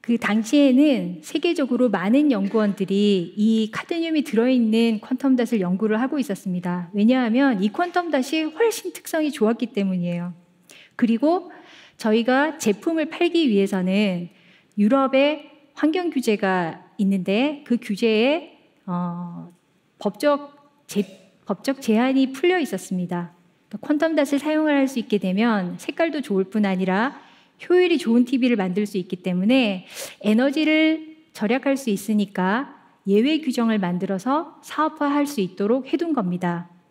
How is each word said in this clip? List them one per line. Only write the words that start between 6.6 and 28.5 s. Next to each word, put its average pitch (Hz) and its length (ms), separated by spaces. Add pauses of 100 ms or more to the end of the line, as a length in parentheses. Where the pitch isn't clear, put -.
왜냐하면 233 720
이 214 60
퀀텀 349 420
닷이 302 320
훨씬 403 480
특성이 302 400
좋았기 220 360
때문이에요. 175 680 (640)
그리고 285 560 (420)
저희가 254 600
제품을 320 480
팔기 339 420
위해서는 196 800 (500)
유럽의 269 720 (240)
환경 339 360
규제가 196 720 (140)
있는데 196 680
그 240 160
규제에, 226 760 (280)
어, 175 680 (460)
법적 - 840
제-, - 460 (140)
법적 269 360
제한이 262 520
풀려 359 260
있었습니다. 180 720 (380)
그러니까 - 180
퀀텀 311 300
닷을 277 200
사용을 302 380
할 269 140
수 262 100
있게 208 180
되면 190 600
색깔도 311 420
좋을 190 240
뿐 208 220
아니라 190 560 (460)
효율이 349 300
좋은 240 280
티비를 247 300